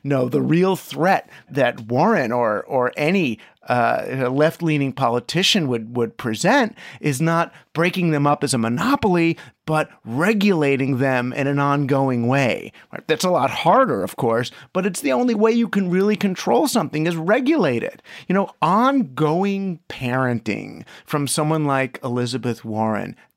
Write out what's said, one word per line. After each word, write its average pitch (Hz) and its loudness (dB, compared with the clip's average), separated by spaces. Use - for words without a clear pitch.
No, 131 0
the 135 0
real 170 2
threat 156 -2
that 120 0
Warren 139 2
or, 113 0
or 123 -2
any, 151 0
uh, 123 0
left-leaning 151 0
politician 135 0
would, 117 -4
would 117 -2
present 160 0
is 143 -2
not 165 0
breaking 175 0
them 147 2
up 147 0
as 135 -2
a 131 0
monopoly, 165 0
but 156 -2
regulating 143 2
them 127 0
in 135 -4
an 143 0
ongoing 139 0
way. 127 0
Right? - -14
That's 156 0
a 180 2
lot 139 2
harder, 160 2
of 98 -10
course, 120 0
but 185 -2
it's 185 -4
the 269 0
only 247 2
way 214 4
you 233 2
can 202 -2
really 190 2
control 202 0
something 156 -2
is 170 -2
regulate 196 2
it. - -10
You 180 2
know, 196 0
ongoing 190 0
parenting 120 -4
from 143 -2
someone 156 0
like 135 -2
Elizabeth 120 -4
Warren, 107 -4